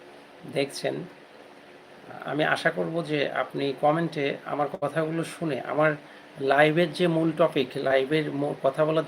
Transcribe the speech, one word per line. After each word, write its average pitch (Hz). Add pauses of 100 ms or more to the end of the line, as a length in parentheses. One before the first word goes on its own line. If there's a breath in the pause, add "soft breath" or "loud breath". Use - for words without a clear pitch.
(520)
দেখছেন। 139 (1300)
আমি 151
আশা 156
করব 165
যে 143
আপনি 139
কমেন্টে 156
আমার 143 (120)
কথাগুলো 160
শুনে, 151
আমার 151 (480 loud breath)
লাইভের 151
যে 180
মূল 165
টপিক, 151
লাইভের 139
মূ-, 143
কথা 139
বলার 160